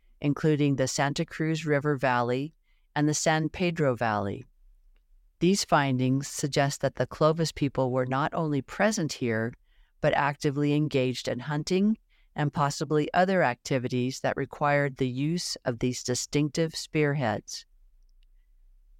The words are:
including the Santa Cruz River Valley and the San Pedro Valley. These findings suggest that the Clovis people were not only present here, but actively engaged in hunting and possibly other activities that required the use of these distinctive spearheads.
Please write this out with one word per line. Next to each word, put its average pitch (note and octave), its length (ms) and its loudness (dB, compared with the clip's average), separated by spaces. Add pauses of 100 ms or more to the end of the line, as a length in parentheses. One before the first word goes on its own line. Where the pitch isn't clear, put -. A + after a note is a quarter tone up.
(200)
including D3 560 2
the C3 120 0
Santa C#3+ 360 -2
Cruz D#3+ 420 -4
River D3 300 2
Valley B2+ 580 0 (420)
and D3+ 120 2
the D3+ 60 2
San D#3 340 2
Pedro E3 480 0
Valley. G#2+ 480 -2 (960)
These F#3+ 240 4
findings C3+ 640 2
suggest C#3 540 -2
that C3+ 140 -2
the B2+ 120 -2
Clovis D#3+ 440 0
people C3 400 -2
were B2+ 160 0
not C3+ 260 -2
only D3+ 300 0
present G3 500 -2
here, A#2 400 -2 (480)
but D3+ 140 2
actively C#3+ 580 0
engaged C3+ 540 0
in A#2+ 120 -4
hunting F#3 580 0 (380)
and D3 180 -2
possibly D3+ 600 0
other F#3 280 4
activities B2+ 800 -2
that - 180 -2
required C#3+ 600 0
the C3 100 0
use D3 560 -4
of A#2+ 160 -2
these B2 240 -2
distinctive D3+ 720 -2
spearheads. C#3+ 920 -2 (1300)